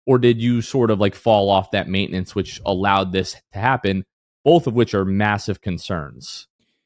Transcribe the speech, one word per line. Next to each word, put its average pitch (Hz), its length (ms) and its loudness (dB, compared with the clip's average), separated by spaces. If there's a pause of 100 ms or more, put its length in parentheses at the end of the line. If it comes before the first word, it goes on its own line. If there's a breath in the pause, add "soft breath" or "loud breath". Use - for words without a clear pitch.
or 127 120 4
did 120 240 2
you 120 200 2
sort 120 280 0
of, 101 120 0
like, 101 140 0
fall 104 340 2
off 95 220 0
that 98 180 -2
maintenance, 92 440 -4
which - 320 -6
allowed 95 460 0
this 92 240 -4 (160)
to 98 80 -12
happen? 101 460 -2 (400)
Both 165 220 4
of 113 60 -2
which 117 200 2
are 98 100 2
massive 101 560 -2
concerns. 80 880 -10 (380)